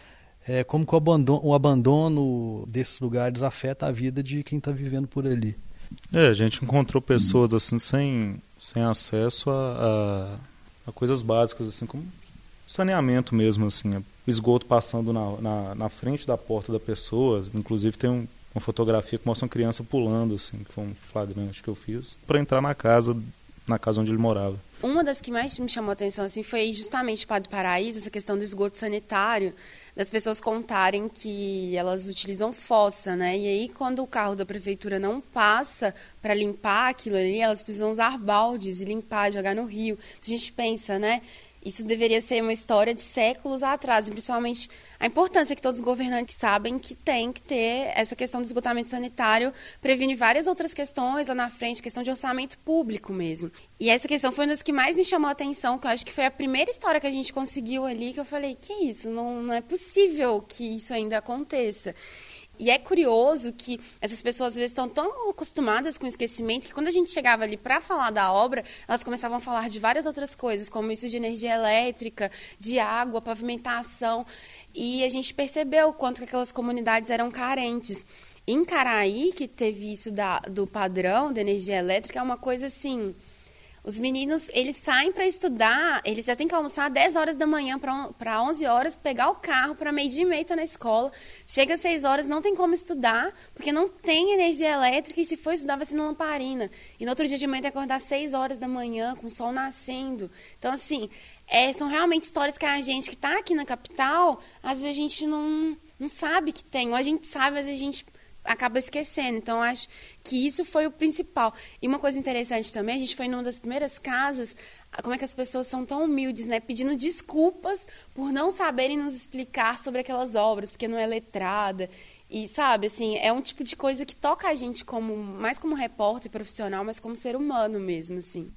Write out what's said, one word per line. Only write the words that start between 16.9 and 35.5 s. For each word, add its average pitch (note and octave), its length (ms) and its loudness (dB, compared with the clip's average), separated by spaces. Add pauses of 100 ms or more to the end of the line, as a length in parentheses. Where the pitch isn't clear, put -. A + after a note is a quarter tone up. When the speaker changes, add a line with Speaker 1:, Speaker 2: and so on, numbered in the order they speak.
Speaker 2:
Inclusive G#2+ 440 0
tem B2 100 2
um, B2 180 0 (280)
uma A#2 60 -2
fotografia A2 580 0
que - 80 -6
mostra A#2 180 0
uma A#2+ 60 -2
criança A#2 340 0
pulando, A2+ 500 2
assim, G#2 300 -8
que - 80 -20
foi G#2+ 120 -6
um G2+ 100 -8
flagrante G2+ 680 -6
que - 60 -10
eu G#2+ 60 -2
fiz, A#2 420 -8 (100)
pra D3 140 4
entrar C3 220 2
na C#3+ 120 0
casa, A#2 400 6 (540)
na A#2 100 2
casa A2 220 0
onde A2 100 2
ele A2 80 2
morava. G2+ 400 2 (240)
Speaker 3:
Uma D4 220 2
das C#4 160 -2
que - 100 -10
mais A#3+ 280 -2
me B3 100 -4
chamou A3 220 -2
a - 20 2
atenção, G3+ 320 -2
assim, G3+ 180 -4
foi A3+ 300 0
justamente A3 540 -2
o - 20 -18
Padre G3 220 -2
Paraíso, G3 480 0
essa G#3 120 -10
questão G3+ 280 -2
do G3+ 40 -4
esgoto G3+ 360 -2
sanitário, G#3 760 0 (420)
das G3 140 -4
pessoas A3 320 -2
contarem G#3+ 680 0
que G3 720 -4
elas F#3 320 -2
utilizam G3 420 -2
fossa, G#3 640 2
né? F3+ 220 0
E G3+ 100 -2
aí, G3+ 220 0
quando B3+ 340 -4
o B3+ 40 -4
carro G#3 280 -2
da F#3+ 120 -4
prefeitura G3 520 -6
não G3+ 220 -2
passa A3 760 2 (280)